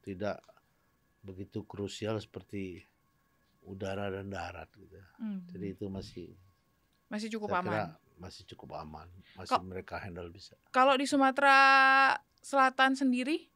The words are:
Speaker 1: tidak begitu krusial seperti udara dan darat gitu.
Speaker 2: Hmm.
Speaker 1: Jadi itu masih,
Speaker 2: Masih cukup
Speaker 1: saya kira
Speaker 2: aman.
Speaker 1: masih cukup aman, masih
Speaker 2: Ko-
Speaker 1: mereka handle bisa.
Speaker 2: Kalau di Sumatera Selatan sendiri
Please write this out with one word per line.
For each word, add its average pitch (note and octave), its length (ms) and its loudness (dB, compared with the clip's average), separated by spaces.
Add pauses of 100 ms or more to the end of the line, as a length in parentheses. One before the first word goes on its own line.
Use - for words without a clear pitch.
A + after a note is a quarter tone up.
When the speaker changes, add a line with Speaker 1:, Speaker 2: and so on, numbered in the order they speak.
Speaker 1:
tidak G2 380 -6 (760)
begitu G2 440 -14
krusial G#2 560 -8
seperti F#2+ 640 -12 (800)
udara G2 480 -8
dan G2 180 -10
darat F2 440 -12
gitu. F#2+ 240 -20 (200)
Speaker 2:
Hmm. G3+ 300 -10
Speaker 1:
Jadi F3 240 -12
itu - 160 -10
masih, F#2+ 420 -12 (760)
Speaker 2:
Masih G#3+ 240 -10
cukup G#3 240 -6
Speaker 1:
saya F3+ 80 -2
kira F3+ 140 -4 (100)
Speaker 2:
aman. - 20 -12 (300)
Speaker 1:
masih F2 280 -18
cukup - 300 -20
aman, D#2 320 -14 (240)
masih F#2+ 220 -6
Speaker 2:
Ko- F#3 100 -2
Speaker 1:
mereka - 320 -10
handle F2 320 -10
bisa. - 280 -20 (120)
Speaker 2:
Kalau C4 260 4
di C4+ 120 0
Sumatera C4+ 500 4 (800)
Selatan C4 560 2
sendiri C4 600 0